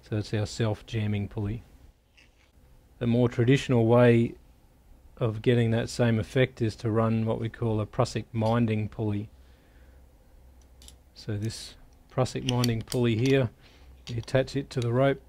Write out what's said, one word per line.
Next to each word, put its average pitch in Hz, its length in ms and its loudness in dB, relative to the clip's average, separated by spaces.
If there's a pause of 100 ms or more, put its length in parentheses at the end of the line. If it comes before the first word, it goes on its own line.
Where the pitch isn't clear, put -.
So - 140 -8
that's 104 180 -6
our 107 120 -2
self-jamming 104 800 -4
pulley. 107 360 -8 (1300)
The 123 80 -4
more 120 220 4
traditional 120 580 2
way 120 480 6 (800)
of 110 260 -4
getting 120 280 4
that 113 180 -2
same 117 300 0
effect 127 420 -2
is 110 160 -2
to 117 140 -4
run 113 340 2
what 113 160 -2
we 117 80 -4
call 110 320 -2
a 104 60 -4
prusik - 460 -2
minding 110 560 0
pulley. 104 400 -6 (1900)
So - 220 -10
this - 380 -8 (380)
prusik 127 380 -2
minding 120 320 0
pulley 120 340 0
here, 131 340 2 (580)
we 117 100 -8
attach 131 380 -2
it 143 140 -8
to 135 100 -6
the 117 120 -2
rope 135 360 0